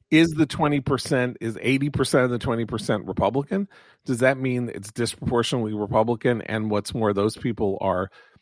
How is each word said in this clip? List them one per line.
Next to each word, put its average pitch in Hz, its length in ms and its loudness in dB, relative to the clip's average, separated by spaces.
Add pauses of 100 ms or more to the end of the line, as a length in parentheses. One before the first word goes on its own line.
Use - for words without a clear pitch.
Is 160 220 6
the 151 140 2
twenty 147 360 0
percent, 127 580 0
is 113 220 -4
eighty 135 280 2
percent 131 360 2
of 123 60 0
the 120 80 -2
twenty 117 260 -2
percent 107 420 -2
Republican? 135 640 0 (340)
Does 123 160 -2
that 131 180 4
mean 123 300 -2
it's 101 240 -10
disproportionately 117 840 -2
Republican? 113 680 0
And 107 280 -4
what's 104 240 -2
more, 107 200 0
those 101 240 0
people 110 420 -2
are 92 300 -2 (320)